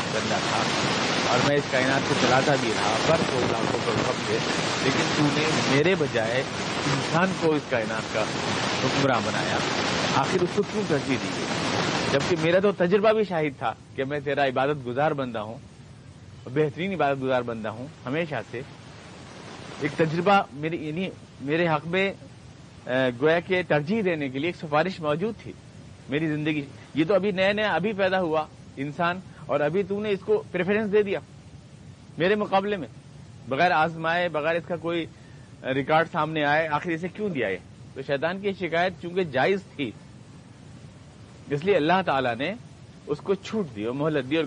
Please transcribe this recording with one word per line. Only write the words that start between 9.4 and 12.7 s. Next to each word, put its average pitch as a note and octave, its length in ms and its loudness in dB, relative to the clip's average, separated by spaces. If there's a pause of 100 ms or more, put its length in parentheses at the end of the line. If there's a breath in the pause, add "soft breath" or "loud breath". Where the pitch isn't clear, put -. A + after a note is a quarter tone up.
آخر F3+ 220 2
اس F3 120 2
کو G#3 80 2 (100)
کیوں G#3 160 -2
ترجیح C3+ 340 0
دی - 140 -4
گئی؟ - 100 -4 (640)
جبکہ C#3+ 300 2
میرا E3+ 180 4
تو G3+ 180 4